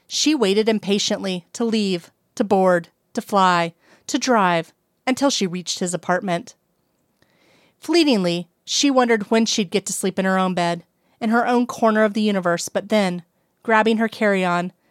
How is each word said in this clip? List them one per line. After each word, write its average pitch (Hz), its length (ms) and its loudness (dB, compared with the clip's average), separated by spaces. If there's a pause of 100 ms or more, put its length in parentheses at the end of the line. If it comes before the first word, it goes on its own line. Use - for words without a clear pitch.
she - 280 0
waited 208 340 2
impatiently 196 840 -2
to 240 120 -4
leave, 202 460 -2 (240)
to 247 80 0
board, 185 460 2 (240)
to - 80 -6
fly, 180 520 2 (340)
to 302 100 -2
drive, 190 560 0 (340)
until 269 220 0
she 208 180 -2
reached 175 320 -8
his 180 140 -4
apartment. 180 640 -4 (1200)
Fleetingly, 208 680 0 (180)
she - 260 0
wondered 233 400 0
when 226 140 2
she'd 208 260 -2
get 190 160 -2
to 196 60 -6
sleep 190 260 -4
in 190 60 -2
her 190 120 0
own 185 160 0
bed, 175 300 -4 (360)
in 226 100 -4
her 233 180 2
own 247 200 2
corner 214 360 0
of 208 100 0
the 220 80 -2
universe, 185 480 -2
but 196 200 -6
then, 185 340 0 (400)
grabbing 220 340 2
her 226 100 0
carry-on, 185 640 -2 (200)